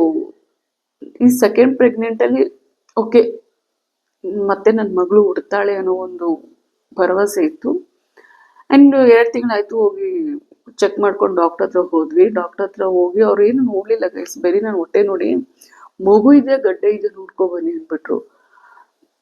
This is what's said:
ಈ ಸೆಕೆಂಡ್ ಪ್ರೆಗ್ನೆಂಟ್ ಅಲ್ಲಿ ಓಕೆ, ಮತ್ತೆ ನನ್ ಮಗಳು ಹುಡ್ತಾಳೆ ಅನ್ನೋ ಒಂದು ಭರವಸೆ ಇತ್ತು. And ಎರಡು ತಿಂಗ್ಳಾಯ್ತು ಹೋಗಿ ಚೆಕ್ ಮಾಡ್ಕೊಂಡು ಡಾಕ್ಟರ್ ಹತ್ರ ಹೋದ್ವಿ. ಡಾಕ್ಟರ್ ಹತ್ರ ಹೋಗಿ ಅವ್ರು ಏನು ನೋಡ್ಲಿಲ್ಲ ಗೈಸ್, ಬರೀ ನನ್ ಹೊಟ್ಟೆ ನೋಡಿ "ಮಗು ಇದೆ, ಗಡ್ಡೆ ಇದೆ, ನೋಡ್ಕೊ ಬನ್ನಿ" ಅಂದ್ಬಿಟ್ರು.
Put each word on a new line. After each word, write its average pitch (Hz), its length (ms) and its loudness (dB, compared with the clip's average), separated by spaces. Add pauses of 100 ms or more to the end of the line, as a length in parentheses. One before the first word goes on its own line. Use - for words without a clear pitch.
(1040)
ಈ - 260 0
ಸೆಕೆಂಡ್ 240 480 2
ಪ್ರೆಗ್ನೆಂಟ್ 226 460 0
ಅಲ್ಲಿ 254 380 -2 (360)
ಓಕೆ, 226 460 0 (1040)
ಮತ್ತೆ 196 260 2
ನನ್ 214 240 -2
ಮಗಳು 185 260 4
ಹುಡ್ತಾಳೆ 202 520 -2
ಅನ್ನೋ 190 180 -2
ಒಂದು 180 640 -6 (380)
ಭರವಸೆ 190 500 0
ಇತ್ತು. 254 460 -6 (800)
And 277 260 6
ಎರಡು 233 360 4
ತಿಂಗ್ಳಾಯ್ತು 226 440 -4
ಹೋಗಿ 196 600 -4 (380)
ಚೆಕ್ 196 220 -2
ಮಾಡ್ಕೊಂಡು 196 440 -2
ಡಾಕ್ಟರ್ 175 240 -2
ಹತ್ರ 180 120 -4
ಹೋದ್ವಿ. 175 500 0
ಡಾಕ್ಟರ್ 196 380 -6
ಹತ್ರ 202 160 -8
ಹೋಗಿ 185 400 0
ಅವ್ರು 202 200 0
ಏನು 247 200 2
ನೋಡ್ಲಿಲ್ಲ 214 440 -4
ಗೈಸ್, 185 320 -12
ಬರೀ 180 220 -2
ನನ್ 214 140 -6
ಹೊಟ್ಟೆ 190 280 -2
ನೋಡಿ 196 320 -2 (640)
"ಮಗು 214 320 4
ಇದೆ, 269 300 4
ಗಡ್ಡೆ 202 280 -2
ಇದೆ, 208 180 -2
ನೋಡ್ಕೊ 190 400 -6
ಬನ್ನಿ" 170 240 -6
ಅಂದ್ಬಿಟ್ರು. - 680 -10 (800)